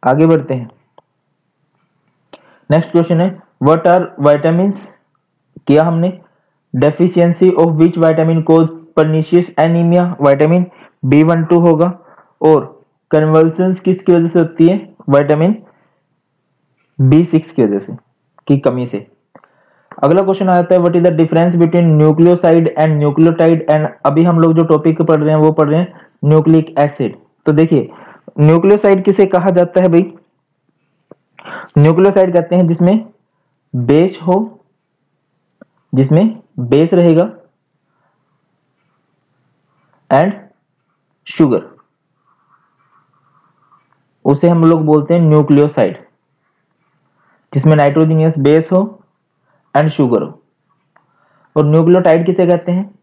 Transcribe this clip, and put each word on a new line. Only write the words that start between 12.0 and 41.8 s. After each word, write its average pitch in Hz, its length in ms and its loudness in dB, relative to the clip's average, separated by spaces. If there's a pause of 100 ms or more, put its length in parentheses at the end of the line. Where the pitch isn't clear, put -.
और 151 420 0 (260)
convulsions 160 720 0
किसकी 185 320 -2
वजह 170 140 2
से 170 120 -2
होती 165 280 -2
है? 185 100 0 (340)
Vitamin 151 460 0 (1400)
B 143 260 2
six 160 280 -4
की 123 120 -2
वजह 101 140 -2
से, - 140 -12 (540)
की 143 120 0
कमी 127 280 -4
से। 101 200 -12 (1000)
अगला 170 180 2
question 190 260 -2
आता 175 260 0
है, 180 60 2
what 170 160 0
is 170 80 0
the 175 120 2
difference 165 400 0
between 170 440 2
nucleoside 165 680 2 (120)
and 156 220 0
nucleotide? 165 680 0
And 151 200 0 (200)
अभी 151 180 0
हम 170 160 0
लोग 165 140 2
जो 165 100 2
topic 165 380 -2
पढ़ 160 180 0
रहे 156 140 -2
हैं 156 60 0
वो 156 120 2
पढ़ 156 160 -2
रहे 156 120 -2
हैं 175 200 -8 (240)
nucleic 156 540 0
acid। 143 380 -4 (300)
तो 156 60 0
देखिए 151 360 0 (520)
nucleoside 190 640 2
किसे 196 220 2
कहा 190 240 -2
जाता 175 320 0
है 185 60 2
भाई? 170 240 0 (1700)
Nucleoside 185 560 2
कहते 170 220 -2
हैं 180 120 2
जिसमें 180 360 0 (720)
base 143 480 0
हो, 180 160 -2 (1500)
जिसमें 151 460 0 (220)
base 143 340 -2
रहेगा 175 360 2 (2750)
and 160 220 0 (960)
sugar, 127 340 -2 (2750)